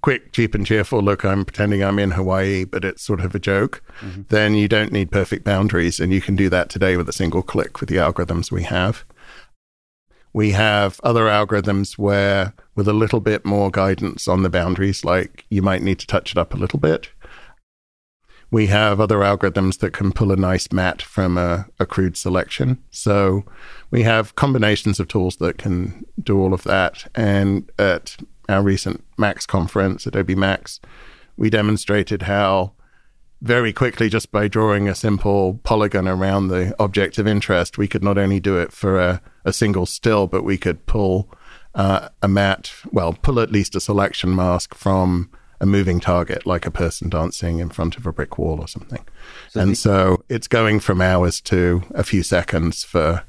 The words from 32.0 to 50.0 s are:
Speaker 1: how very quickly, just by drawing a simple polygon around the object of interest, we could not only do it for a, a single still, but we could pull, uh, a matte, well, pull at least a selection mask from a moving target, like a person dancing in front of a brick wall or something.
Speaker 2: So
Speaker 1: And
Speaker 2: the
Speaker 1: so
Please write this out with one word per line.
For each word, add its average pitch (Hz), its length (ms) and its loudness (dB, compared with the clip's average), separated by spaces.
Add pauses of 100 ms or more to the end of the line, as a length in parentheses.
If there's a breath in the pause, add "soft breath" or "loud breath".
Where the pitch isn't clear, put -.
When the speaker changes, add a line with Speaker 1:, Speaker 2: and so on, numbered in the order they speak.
Speaker 1:
how 98 500 0 (680)
very 120 320 2
quickly, 117 360 0
just 104 240 -2
by 104 160 2
drawing 101 400 2
a 95 80 -2
simple 101 640 0
polygon 104 460 0
around 95 400 0
the 90 320 -2
object 98 380 0
of 104 100 0
interest, 101 500 0
we 104 80 0
could 101 160 -4
not 101 160 0
only 98 220 2
do 95 180 0
it 85 140 -2
for 95 260 0
a, 90 220 0 (240 soft breath)
a 92 80 0
single 98 340 0
still, 104 400 0
but 92 160 -2
we 95 160 -2
could - 280 -4
pull, 98 440 0 (460 loud breath)
uh, 98 320 0 (120)
a 101 60 0
matte, 98 460 2 (180)
well, 85 220 0
pull 127 260 0
at 113 140 0
least 101 240 0
a 92 40 -2
selection 98 540 0
mask 90 400 0
from 92 560 0 (300 soft breath)
a 95 60 0
moving 95 340 2
target, - 460 -2
like 90 200 -2
a 85 60 -4
person 87 360 -4
dancing 82 520 -4
in 85 80 -4
front 85 280 -4
of 120 100 -12
a 80 60 -6
brick - 260 -8
wall 78 220 -4
or - 60 -10
something. - 380 -14 (460 loud breath)
Speaker 2:
So 110 100 -4
Speaker 1:
And 95 120 4
Speaker 2:
the 90 40 0
Speaker 1:
so 95 520 4